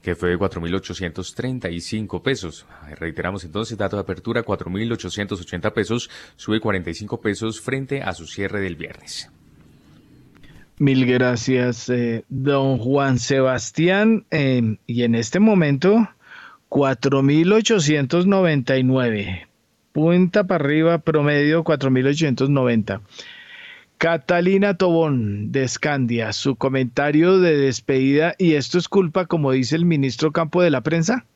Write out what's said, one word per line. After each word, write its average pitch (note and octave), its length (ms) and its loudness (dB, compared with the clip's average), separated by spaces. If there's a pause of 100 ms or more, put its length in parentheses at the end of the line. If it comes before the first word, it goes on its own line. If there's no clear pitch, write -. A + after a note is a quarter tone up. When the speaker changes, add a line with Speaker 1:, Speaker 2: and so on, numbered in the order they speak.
Speaker 1:
que F2 120 -4
fue F2 160 -2
de F2+ 60 0
cuatro F#2 240 -4
mil E2+ 140 -4
ochocientos F#2 600 -8
treinta B2+ 360 -8
y E2+ 100 -8
cinco G2+ 420 -8
pesos. F#2+ 440 -6 (160)
Ay, D2+ 120 -20
reiteramos E2 500 -8
entonces, G2+ 340 -8
dato G2+ 180 -4
de G2 60 -4
apertura, A2+ 400 -6
cuatro F#2 280 -6
mil A2 220 -4
ochocientos G2+ 480 -8
ochenta F2 320 -6
pesos, A2+ 380 -4 (260)
sube A2 240 -4
cuarenta F#2 300 -4
y E2+ 40 -8
cinco - 280 -10
pesos A2 380 -4
frente C3+ 420 -6
a F#2+ 100 -4
su E2 140 -14
cierre G2 340 -6
del F#2 160 -6
viernes. - 540 -16 (1500)
Speaker 2:
Mil C3+ 280 4
gracias, B2 840 0
eh, A#2+ 400 -2
don C3+ 480 0
Juan C3 420 0
Sebastián. D#3+ 1120 0
Eh, B2+ 460 0 (100)
y A#2+ 180 -2
en A#2 100 2
este A#2 260 -2
momento, F#3+ 680 4 (600)
cuatro C3+ 540 2
mil D#3 300 4
ochocientos E3+ 760 2
noventa D#3+ 500 2
y C3 60 2
nueve. A2+ 640 0 (460)
Punta F3+ 520 2
para F3 200 0
arriba, D#3+ 340 2
promedio D3+ 680 2
cuatro C#3 260 0
mil B2+ 160 2
ochocientos C#3 420 0
noventa. A#2 520 0 (1000)
Catalina F3+ 800 2
Tobón, C3 720 0
de C3 160 0
Scandia, A#2+ 680 -2
su - 220 -4
comentario D3 840 2
de E3+ 160 4
despedida, C#3 840 2
¿y E3+ 160 4
esto D3 240 0
es E3+ 100 -2
culpa, F#3 380 0
como D3 240 0
dice C3 240 0
el E3+ 100 2
ministro D3+ 460 0
Campo, E3 320 0
de F3 80 4
la C3 120 0
prensa? E3 540 0